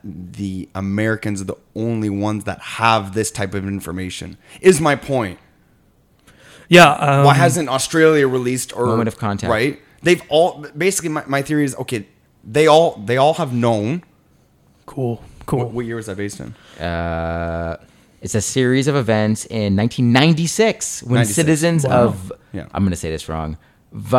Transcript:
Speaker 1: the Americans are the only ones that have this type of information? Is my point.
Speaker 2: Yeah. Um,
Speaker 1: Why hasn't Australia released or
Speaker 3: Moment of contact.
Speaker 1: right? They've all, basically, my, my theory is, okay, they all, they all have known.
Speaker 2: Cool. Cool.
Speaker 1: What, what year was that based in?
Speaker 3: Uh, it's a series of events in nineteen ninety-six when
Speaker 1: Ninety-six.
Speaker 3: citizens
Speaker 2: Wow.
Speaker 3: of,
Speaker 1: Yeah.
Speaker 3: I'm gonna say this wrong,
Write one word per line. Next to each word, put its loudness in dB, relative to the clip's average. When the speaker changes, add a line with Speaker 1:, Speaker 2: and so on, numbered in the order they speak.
Speaker 1:
the -10
Americans -4
are -8
the -8
only -4
ones -4
that -8
have 0
this -2
type -6
of -6
information? -8
Is 6
my 0
point. -6
Speaker 2:
Yeah. 10
Um, 4
Speaker 1:
Why 8
hasn't 2
Australia 4
released -4
or -2
Speaker 3:
Moment 0
of -6
contact. -4
Speaker 1:
right? 0
They've 4
all, 2
basically, -2
my, -4
my 0
theory 0
is, -4
okay, -6
they 2
all, 4
they -2
all 4
have -4
known. 0
Speaker 2:
Cool. -6
Cool. 0
Speaker 1:
What, -4
what -6
year -8
was -10
that -8
based -8
in? -12
Speaker 3:
Uh, -4
it's -10
a 0
series 0
of 0
events 0
in -2
nineteen 2
ninety-six 0
when 0
Speaker 1:
Ninety-six. 2
Speaker 3:
citizens 2
Speaker 2:
Wow. 4
Speaker 3:
of, -2
Speaker 1:
Yeah. -10
Speaker 3:
I'm 0
gonna 0
say -6
this -8
wrong, -6